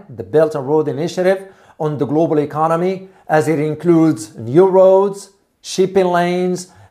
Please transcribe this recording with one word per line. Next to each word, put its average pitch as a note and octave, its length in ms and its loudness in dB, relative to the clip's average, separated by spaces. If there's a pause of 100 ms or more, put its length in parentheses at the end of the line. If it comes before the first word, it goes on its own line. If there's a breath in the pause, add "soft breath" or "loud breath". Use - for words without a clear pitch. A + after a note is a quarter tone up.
the A2+ 160 -14
Belt D3+ 320 0
and A#2 100 -6
Road D3+ 220 0
Initiative, F3+ 680 -4 (260 soft breath)
on D3+ 200 -4
the C#3+ 60 0
global D3+ 340 0
economy, E3 680 -2 (180 loud breath)
as D3+ 200 0
it D#3 120 0
includes D#3+ 760 0
new C3 300 2
roads, F#3+ 680 2 (300)
shipping F#3 460 0
lanes, F3+ 640 -2 (180 soft breath)